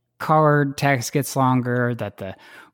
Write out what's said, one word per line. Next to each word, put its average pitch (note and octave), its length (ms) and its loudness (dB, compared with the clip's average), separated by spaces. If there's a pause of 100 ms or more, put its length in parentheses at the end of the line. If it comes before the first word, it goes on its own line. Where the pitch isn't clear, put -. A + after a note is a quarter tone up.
(180)
card D3 600 2
text C#3 340 -2
gets C#3 240 -2
longer, B2 600 0
that G#2 200 -10
the F#2+ 180 -12 (400)